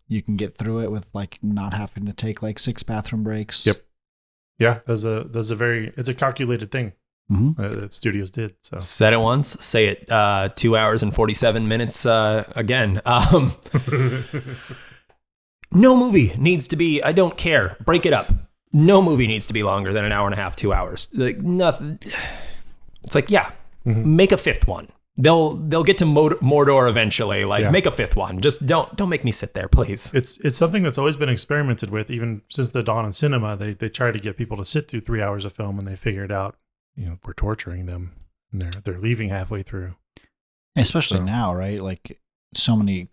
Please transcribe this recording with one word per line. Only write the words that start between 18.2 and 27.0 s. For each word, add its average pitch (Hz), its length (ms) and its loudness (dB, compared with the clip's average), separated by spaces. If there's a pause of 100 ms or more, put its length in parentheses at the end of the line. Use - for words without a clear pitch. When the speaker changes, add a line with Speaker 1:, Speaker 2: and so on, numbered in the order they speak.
Speaker 3:
No 180 280 8
movie 135 260 4
needs 107 200 -2
to 110 60 -4
be 104 100 0
longer 98 300 0
than 104 120 0
an 104 60 -2
hour 101 160 0
and 101 60 -2
a 98 40 -4
half, 95 180 -6
two 101 180 0
hours. 90 400 -2
Like, 123 260 -2
nothing. 151 600 -2 (1040)
It's - 120 -2
like, - 140 0
yeah, - 220 2 (340)
Speaker 2:
Mm-hmm. 117 300 4
Speaker 3:
make 190 160 6
a 185 60 6
fifth - 300 2
one. - 220 -8 (280)
They'll, 156 380 4
they'll 156 280 -2
get 190 140 4
to 175 80 4
Mod-, 151 340 4
Mordor 139 480 6
eventually. 101 580 0